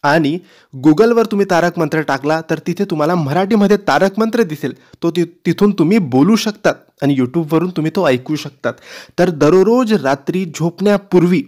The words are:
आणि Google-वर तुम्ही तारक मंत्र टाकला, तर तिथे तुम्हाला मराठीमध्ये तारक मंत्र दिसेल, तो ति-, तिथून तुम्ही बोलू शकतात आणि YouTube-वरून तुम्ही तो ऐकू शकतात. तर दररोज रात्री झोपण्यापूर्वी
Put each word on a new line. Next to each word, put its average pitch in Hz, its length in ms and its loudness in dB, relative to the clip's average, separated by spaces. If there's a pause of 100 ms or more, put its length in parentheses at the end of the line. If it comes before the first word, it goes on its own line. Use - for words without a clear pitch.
आणि 151 340 0 (360)
Google-वर 214 520 2
तुम्ही 202 240 -2
तारक 170 280 0
मंत्र 160 220 -2
टाकला, 147 400 -2
तर 160 180 -6
तिथे 175 260 -6
तुम्हाला 165 300 -2
मराठीमध्ये 190 600 0
तारक 190 420 0
मंत्र 226 240 -2
दिसेल, 151 300 -6 (300)
तो 170 80 0
ति-, 170 160 -2 (200)
तिथून 196 260 2
तुम्ही 196 260 2
बोलू 156 380 2
शकतात - 380 -2 (280)
आणि 143 160 0
YouTube-वरून 160 520 -2
तुम्ही 156 260 -4
तो 185 100 0
ऐकू 131 300 -2
शकतात. 139 360 -8 (460)
तर 175 120 2
दररोज 190 600 2
रात्री 147 520 -2
झोपण्यापूर्वी 180 1040 0